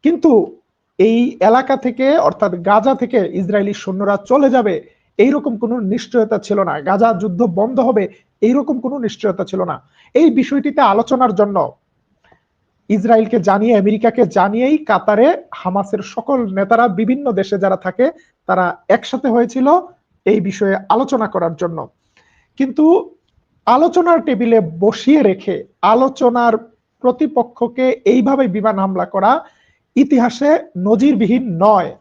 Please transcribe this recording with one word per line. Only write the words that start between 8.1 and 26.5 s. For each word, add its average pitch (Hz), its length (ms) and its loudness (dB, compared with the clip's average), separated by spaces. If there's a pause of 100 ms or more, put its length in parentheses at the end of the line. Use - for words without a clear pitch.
এইরকম 262 380 0
কোনো 262 200 -6
নিশ্চয়তা 202 460 -4
ছিল 190 180 -6
না। 156 180 -8 (320)
এই 311 160 4
বিষয়টিতে 277 520 -2
আলোচনার 254 540 2
জন্য 190 380 0 (1160)
ইসরায়েলকে 220 500 2
জানিয়ে, 202 380 2
আমেরিকাকে 220 480 2
জানিয়েই 220 520 0
কাতারে 214 680 0 (100)
হামাসের 196 460 -6
সকল 233 540 -4
নেতারা, 214 340 2
বিভিন্ন 233 440 -2
দেশে 190 260 -2
যারা 190 180 0
থাকে, 233 360 -2 (340)
তারা 180 320 -2 (120)
একসাথে 254 400 -2
হয়েছিল 240 380 0 (580)
এই 208 160 2
বিষয়ে 196 340 -2 (140)
আলোচনা 240 380 0
করার 170 280 -4
জন্য। 165 340 -8 (680)
কিন্তু 311 580 0 (500)
আলোচনার 339 560 2
টেবিলে 233 380 0 (200)
বসিয়ে 254 440 2
রেখে 190 400 -2 (180)
আলোচনার 240 760 2 (420)